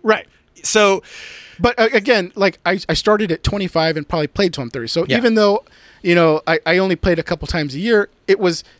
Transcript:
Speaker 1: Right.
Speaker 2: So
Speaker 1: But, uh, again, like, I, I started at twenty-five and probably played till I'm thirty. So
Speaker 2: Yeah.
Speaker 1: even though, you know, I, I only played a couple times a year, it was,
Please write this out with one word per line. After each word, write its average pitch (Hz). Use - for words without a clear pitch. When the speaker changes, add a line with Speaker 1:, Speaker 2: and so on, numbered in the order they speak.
Speaker 1:
Right. 214
Speaker 2:
So 196
Speaker 1:
But, 240
uh, 220
again, 202
like, 196
I, 180
I 160
started 208
at 160
twenty-five 165
and 147
probably 151
played 190
till 135
I'm 117
thirty. 117
So 170
Speaker 2:
Yeah. 139
Speaker 1:
even 233
though, 208
you 175
know, 160
I, 160
I 175
only 190
played 165
a 160
couple -
times 147
a -
year, 208
it 202
was, 180